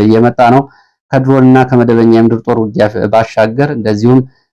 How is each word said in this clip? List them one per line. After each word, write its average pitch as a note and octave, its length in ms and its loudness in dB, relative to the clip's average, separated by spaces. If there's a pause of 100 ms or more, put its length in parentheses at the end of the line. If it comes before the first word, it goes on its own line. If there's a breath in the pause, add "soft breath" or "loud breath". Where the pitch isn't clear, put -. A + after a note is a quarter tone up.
የመጣ A2+ 320 0 (100)
ነው። C3 120 2 (500 loud breath)
ከድሮንና C3 520 2
ከመደበኛ A#2 500 0
የምድር A2+ 280 0
ጦር A#2 180 -4
ውጊያ G#2+ 260 -2 (220)
ባሻገር A2+ 640 -2
እንደዚሁም A2+ 480 0 (340 soft breath)